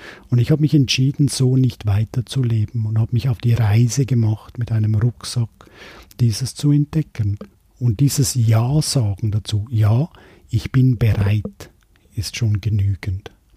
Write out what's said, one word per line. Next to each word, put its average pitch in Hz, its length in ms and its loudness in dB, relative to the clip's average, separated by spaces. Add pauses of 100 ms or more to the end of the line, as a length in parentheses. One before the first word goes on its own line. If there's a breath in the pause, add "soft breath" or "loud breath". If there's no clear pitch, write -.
(300 loud breath)
Und 123 100 2
ich 117 100 0
habe 151 120 2
mich 151 120 0
entschieden, 139 540 2
so 127 300 0
nicht 131 280 0
weiterzuleben 110 1000 -2
und 110 120 -2
habe 113 160 0
mich 123 140 0
auf 123 120 -2
die 120 140 2
Reise 117 520 2
gemacht, 110 520 -2
mit 120 140 -4
einem 107 240 0
Rucksack 117 540 -2 (720 loud breath)
dieses 113 340 -2
zu 147 160 0
entdecken. 143 640 -2 (420)
Und 120 200 0
dieses 135 360 2
Ja 120 460 2
sagen 107 500 -2
dazu, 104 380 -4
ja, 113 400 2 (400 loud breath)
ich - 220 -4
bin 127 260 2
bereit, 104 720 -2 (460)
ist - 220 -8
schon 104 240 -2
genügend. 98 720 -4 (260)